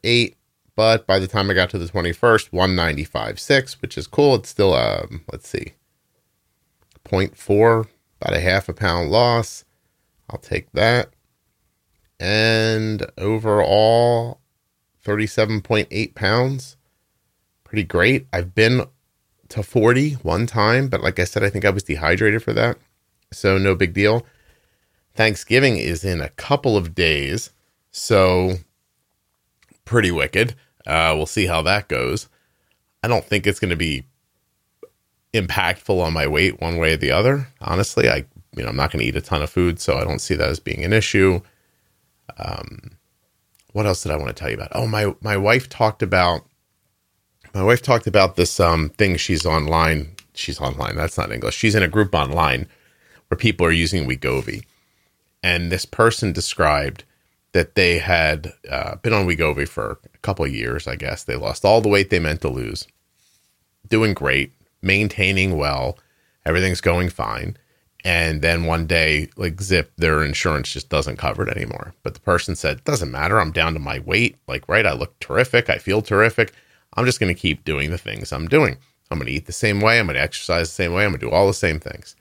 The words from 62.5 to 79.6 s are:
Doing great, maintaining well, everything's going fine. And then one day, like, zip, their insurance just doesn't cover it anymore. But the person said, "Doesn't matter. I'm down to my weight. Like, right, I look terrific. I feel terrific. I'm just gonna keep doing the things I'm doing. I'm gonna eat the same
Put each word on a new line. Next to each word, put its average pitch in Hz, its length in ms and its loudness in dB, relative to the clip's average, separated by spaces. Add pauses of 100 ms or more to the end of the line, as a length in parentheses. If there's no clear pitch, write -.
Doing 110 260 4
great, 69 380 0 (280)
maintaining 95 760 0
well, 67 420 -2 (460)
everything's 90 360 0
going 90 280 0
fine. - 480 -6 (480)
And 82 380 0
then 85 220 2
one 82 220 0
day, 78 500 0
like, 87 240 -6
zip, 95 360 0
their 78 260 2
insurance 73 500 -2
just - 160 -10
doesn't 71 280 -2
cover - 260 -4
it - 140 -4
anymore. - 380 -10 (100)
But - 100 -8
the - 60 -20
person 87 340 0
said, - 300 -4
"Doesn't 95 260 -2
matter. 85 300 0
I'm 78 100 -2
down 82 240 0
to 78 60 -6
my 69 180 -8
weight. 80 380 -2 (100)
Like, 64 220 -8
right, 107 180 2
I 80 60 0
look - 260 -8
terrific. 120 500 0
I - 100 0
feel 101 220 0
terrific. 107 520 2 (440)
I'm 120 80 2
just 123 160 0
gonna 90 140 0
keep 82 300 -4
doing 73 260 -4
the 87 80 -4
things 52 340 -10
I'm 78 160 -6
doing. 123 280 2 (340)
I'm 85 80 -4
gonna 62 120 -6
eat 76 160 -6
the 87 60 -12
same 101 280 -2